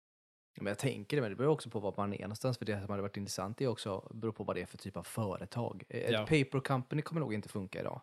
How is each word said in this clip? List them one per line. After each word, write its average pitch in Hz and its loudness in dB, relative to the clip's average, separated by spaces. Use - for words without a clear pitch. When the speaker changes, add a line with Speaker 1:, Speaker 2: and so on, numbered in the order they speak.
Speaker 1:
Ja, - -8
men 101 2
jag 101 -2
tänker 117 0
det, 139 4
men 110 2
det 95 -4
beror 131 4
också 147 0
på 110 -2
var 98 0
man 101 2
är - -4
någonstans, 107 0
för - -6
det 104 0
som 101 -6
hade 101 0
varit 101 -2
intressant 98 -2
är 135 4
också, 107 -2
beror 113 -2
på 107 -6
vad 95 0
det 90 -2
är 92 -2
för - -14
typ - -8
av 87 -6
företag. 107 -2
E-, 120 -2
ett 113 4
Speaker 2:
Ja. 110 6
Speaker 1:
paper 139 6
company 135 2
kommer 160 0
nog 113 0
inte 104 -2
funka 95 -4
idag. - -2